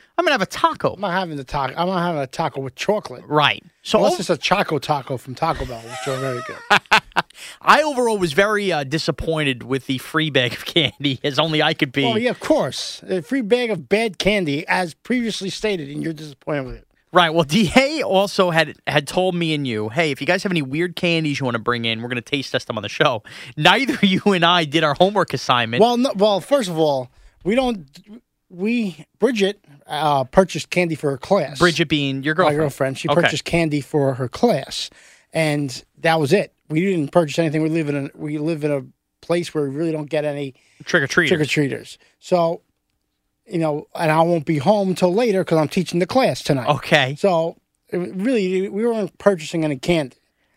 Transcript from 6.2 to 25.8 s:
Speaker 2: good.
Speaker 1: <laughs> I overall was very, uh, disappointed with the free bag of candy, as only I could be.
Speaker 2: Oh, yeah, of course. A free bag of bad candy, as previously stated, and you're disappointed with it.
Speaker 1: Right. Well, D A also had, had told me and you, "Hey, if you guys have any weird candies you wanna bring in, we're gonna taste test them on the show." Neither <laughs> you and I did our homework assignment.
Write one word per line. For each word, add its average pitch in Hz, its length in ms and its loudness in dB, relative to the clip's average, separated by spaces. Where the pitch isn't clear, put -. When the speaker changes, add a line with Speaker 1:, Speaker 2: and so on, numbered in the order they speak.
Speaker 2:
good. - 120 -14
Speaker 1:
<laughs> 208 320 2
I 233 200 6
overall 247 380 0
was 170 140 0
very, 202 380 2
uh, 147 120 -2
disappointed 147 800 -2
with 123 240 -4
the 135 100 -2
free 156 320 -2
bag 127 240 2
of - 120 -12
candy, 143 580 -2
as 139 160 -2
only 156 240 2
I 156 100 2
could 147 180 -2
be. 139 140 0
Speaker 2:
Oh, 117 120 2
yeah, 240 120 0
of - 100 -6
course. - 680 -2
A 190 160 -2
free 269 180 -4
bag 233 300 0
of 160 180 -6
bad 214 300 0
candy, 180 480 0
as 180 260 -2
previously 226 560 -4
stated, 180 400 -4
and 147 140 -8
you're 160 100 -4
disappointed 147 540 -8
with 117 80 -12
it. - 120 -20
Speaker 1:
Right. 170 180 6
Well, 165 120 2
D 165 320 2
A 269 280 4
also 190 480 2
had, 160 260 0
had 143 180 0
told 185 300 0
me 170 180 0
and 147 140 -2
you, 110 220 -2
"Hey, 151 220 0
if 131 100 -6
you 139 60 -4
guys 180 160 0
have 202 100 -2
any 165 80 2
weird 156 340 -4
candies 160 460 0
you 139 40 -2
wanna 117 140 -2
bring 117 240 -2
in, 113 180 -2
we're 120 60 -8
gonna 123 140 -4
taste - 320 -6
test 127 140 -4
them 117 100 -4
on 104 60 -6
the 104 60 -6
show." 135 320 0
Neither 220 440 4
<laughs> - 40 4
you 185 220 4
and 180 180 4
I 175 180 4
did 156 220 0
our 147 80 2
homework 190 400 2
assignment. 120 480 0